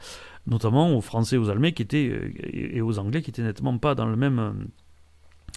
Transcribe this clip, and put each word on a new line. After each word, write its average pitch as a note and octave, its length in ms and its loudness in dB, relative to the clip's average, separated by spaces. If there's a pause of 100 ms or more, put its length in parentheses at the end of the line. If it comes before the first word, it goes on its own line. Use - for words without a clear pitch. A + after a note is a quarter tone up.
(460)
notamment A#2+ 480 4
aux A#2 60 4
Français, A2+ 380 0
aux A2 100 2
Allemands A#2 220 2
qui E3 120 -4
étaient, C#3+ 260 0
euh, - 280 -4
et, - 400 -6
et A2+ 60 0
aux A2+ 160 0
Anglais G#2+ 240 -2
qui C3+ 80 -8
étaient A#2+ 120 -6
nettement A#2+ 360 -2
pas C#3+ 160 2
dans A2+ 120 0
le A2 100 0
même, C3 220 2
euh, G#2+ 140 -2 (1040)